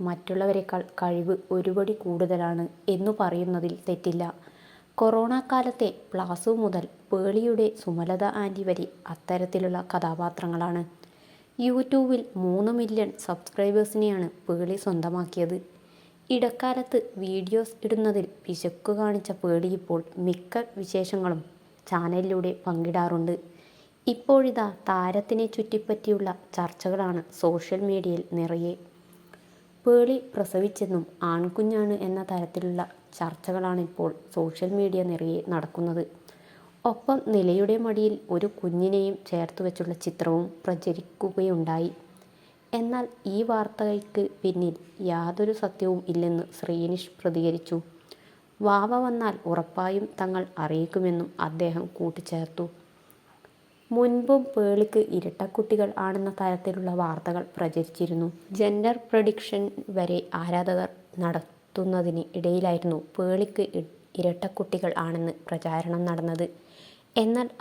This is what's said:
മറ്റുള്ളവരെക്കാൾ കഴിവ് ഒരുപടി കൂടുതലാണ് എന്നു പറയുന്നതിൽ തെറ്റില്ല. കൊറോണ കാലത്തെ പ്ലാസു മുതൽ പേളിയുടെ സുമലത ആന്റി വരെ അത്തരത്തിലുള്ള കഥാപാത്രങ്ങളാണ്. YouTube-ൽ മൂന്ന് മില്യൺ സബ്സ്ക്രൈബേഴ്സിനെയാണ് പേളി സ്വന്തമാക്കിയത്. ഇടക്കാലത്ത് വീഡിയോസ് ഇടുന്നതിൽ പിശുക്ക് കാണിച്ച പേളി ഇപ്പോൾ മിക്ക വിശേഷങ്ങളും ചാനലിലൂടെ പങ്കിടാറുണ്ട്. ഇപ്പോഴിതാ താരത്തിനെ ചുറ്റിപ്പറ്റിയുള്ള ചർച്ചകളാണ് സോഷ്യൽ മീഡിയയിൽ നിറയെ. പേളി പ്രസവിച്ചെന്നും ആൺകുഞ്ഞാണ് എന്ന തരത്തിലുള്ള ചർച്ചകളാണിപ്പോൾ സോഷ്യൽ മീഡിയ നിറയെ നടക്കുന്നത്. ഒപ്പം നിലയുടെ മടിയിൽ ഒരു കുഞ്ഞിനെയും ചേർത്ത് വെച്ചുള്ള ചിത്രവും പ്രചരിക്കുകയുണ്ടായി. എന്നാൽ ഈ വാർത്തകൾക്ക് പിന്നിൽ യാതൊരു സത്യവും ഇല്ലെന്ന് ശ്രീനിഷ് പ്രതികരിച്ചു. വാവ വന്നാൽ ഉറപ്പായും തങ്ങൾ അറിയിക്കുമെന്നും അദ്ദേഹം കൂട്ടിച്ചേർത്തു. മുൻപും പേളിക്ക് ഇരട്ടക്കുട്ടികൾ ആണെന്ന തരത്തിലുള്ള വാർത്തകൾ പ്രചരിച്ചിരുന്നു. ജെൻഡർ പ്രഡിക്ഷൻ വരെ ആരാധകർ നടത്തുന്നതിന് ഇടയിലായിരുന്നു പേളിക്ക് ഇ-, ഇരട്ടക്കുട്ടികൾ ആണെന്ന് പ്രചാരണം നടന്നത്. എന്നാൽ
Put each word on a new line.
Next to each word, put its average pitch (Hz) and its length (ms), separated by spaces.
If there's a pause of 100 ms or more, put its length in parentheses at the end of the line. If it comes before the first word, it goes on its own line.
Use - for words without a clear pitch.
മറ്റുള്ളവരെക്കാൾ 185 840 (140)
കഴിവ് 175 380 (160)
ഒരുപടി 190 440
കൂടുതലാണ് 175 680 (240)
എന്നു 196 240
പറയുന്നതിൽ 175 680
തെറ്റില്ല. 175 420 (760)
കൊറോണ 226 420
കാലത്തെ 254 480 (200)
പ്ലാസു 180 480
മുതൽ 185 280 (240)
പേളിയുടെ 214 580 (100)
സുമലത 175 480 (100)
ആന്റി 196 280
വരെ 180 240 (200)
അത്തരത്തിലുള്ള 180 840
കഥാപാത്രങ്ങളാണ്. 170 920 (760)
YouTube-ൽ 254 640 (140)
മൂന്ന് 185 360
മില്യൺ 220 460
സബ്സ്ക്രൈബേഴ്സിനെയാണ് 202 1120 (140)
പേളി 180 340
സ്വന്തമാക്കിയത്. 175 800 (720)
ഇടക്കാലത്ത് 254 680 (200)
വീഡിയോസ് 190 640
ഇടുന്നതിൽ 214 440 (140)
പിശുക്ക് 175 520
കാണിച്ച 208 400
പേളി 180 420
ഇപ്പോൾ 180 260 (180)
മിക്ക 180 460 (120)
വിശേഷങ്ങളും 185 640 (460)
ചാനലിലൂടെ 180 720
പങ്കിടാറുണ്ട്. 170 760 (720)
ഇപ്പോഴിതാ 247 600 (180)
താരത്തിനെ 202 640
ചുറ്റിപ്പറ്റിയുള്ള 214 840 (240)
ചർച്ചകളാണ് 180 680 (120)
സോഷ്യൽ 170 480
മീഡിയയിൽ 185 420 (100)
നിറയെ. 170 420 (1080)
പേളി 240 320 (120)
പ്രസവിച്ചെന്നും 190 760 (180)
ആൺകുഞ്ഞാണ് 208 800
എന്ന 190 220
തരത്തിലുള്ള 180 580 (340)
ചർച്ചകളാണിപ്പോൾ 175 960 (220)
സോഷ്യൽ 165 380
മീഡിയ 196 320
നിറയെ 165 460
നടക്കുന്നത്. 170 540 (840)
ഒപ്പം 247 340 (100)
നിലയുടെ 202 500
മടിയിൽ 214 360 (160)
ഒരു 175 160
കുഞ്ഞിനെയും 196 680 (120)
ചേർത്ത് 170 360
വെച്ചുള്ള 180 320
ചിത്രവും 170 520 (140)
പ്രചരിക്കുകയുണ്ടായി. 175 1300 (840)
എന്നാൽ 240 320 (220)
ഈ 196 160
വാർത്തകൾക്ക് 214 840 (140)
പിന്നിൽ 180 360 (280)
യാതൊരു 180 500
സത്യവും 185 560
ഇല്ലെന്ന് 170 440
ശ്രീനിഷ് 170 640
പ്രതികരിച്ചു. 165 600 (840)
വാവ 208 380
വന്നാൽ 233 360 (120)
ഉറപ്പായും 185 580 (120)
തങ്ങൾ 185 260 (160)
അറിയിക്കുമെന്നും 170 720 (100)
അദ്ദേഹം 165 460
കൂട്ടിച്ചേർത്തു. 170 800 (1200)
മുൻപും 247 540
പേളിക്ക് 214 640
ഇരട്ടക്കുട്ടികൾ 196 800 (100)
ആണെന്ന 196 320
തരത്തിലുള്ള 185 640
വാർത്തകൾ 175 540
പ്രചരിച്ചിരുന്നു. 165 800 (260)
ജെൻഡർ 208 460
പ്രഡിക്ഷൻ 220 640 (280)
വരെ 180 280 (160)
ആരാധകർ 180 540 (300)
നടത്തുന്നതിന് 175 1080 (100)
ഇടയിലായിരുന്നു 175 640 (120)
പേളിക്ക് 196 600
ഇ-, 170 140 (280)
ഇരട്ടക്കുട്ടികൾ 180 840
ആണെന്ന് 165 340 (120)
പ്രചാരണം 170 600
നടന്നത്. 165 420 (720)
എന്നാൽ 233 320 (120)